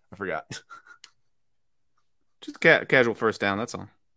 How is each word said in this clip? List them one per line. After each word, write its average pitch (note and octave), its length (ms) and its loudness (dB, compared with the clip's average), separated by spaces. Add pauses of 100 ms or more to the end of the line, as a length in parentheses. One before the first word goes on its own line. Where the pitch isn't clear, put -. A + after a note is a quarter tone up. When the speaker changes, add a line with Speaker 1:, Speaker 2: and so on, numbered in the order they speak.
(120)
Speaker 1:
I F#2 60 -16
forgot. F2+ 320 -6
<laughs> - 1900 -20
Speaker 2:
Just - 180 -18
ca-, D#3+ 260 4
casual B2 300 4
first A2 240 -2
down, G2+ 180 0
that's A2+ 160 -6
all. F#2+ 140 -12 (300)